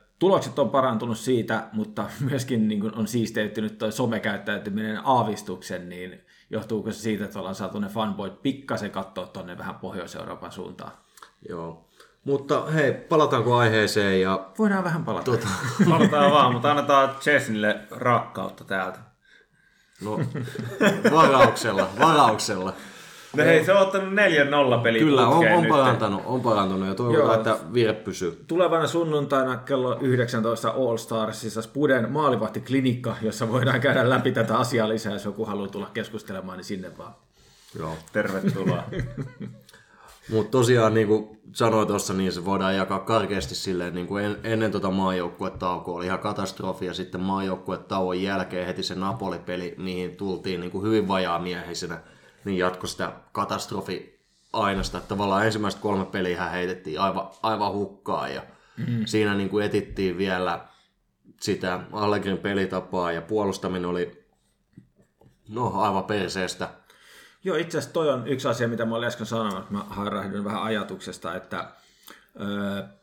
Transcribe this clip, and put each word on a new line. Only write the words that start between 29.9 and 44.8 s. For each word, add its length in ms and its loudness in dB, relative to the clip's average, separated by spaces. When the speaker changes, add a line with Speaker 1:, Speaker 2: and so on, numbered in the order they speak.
Speaker 1:
yhdeksäntoista 680 0
All 280 0
Starsissa 640 -4
Spuden 500 2
maalivahtiklinikka, 1080 0
jossa 300 -2
voidaan 300 2
käydä 280 4
läpi 220 2
tätä 260 2
asiaa 320 2
lisää, 240 -2
jos 120 -6
joku 200 -4
haluaa 240 -4
tulla 240 -8
keskustelemaan, 640 -8
niin 80 -14
sinne 320 -10
vaan. 180 -16
Speaker 2:
Joo. 180 -6
Speaker 3:
Tervetuloa. 760 0
Speaker 2:
<laughs> 1400 -12
Mut 200 0
tosiaan, 420 6
niin 140 4
kuin 320 0
sanoin 340 2
tossa, 260 0
niin 180 0
se 140 -6
voidaan 300 0
jakaa 240 -2
karkeasti 560 -2
silleen, 400 -4
niin 120 -6
kuin 180 -4
en-, 180 -4
ennen 280 0
tota 200 -2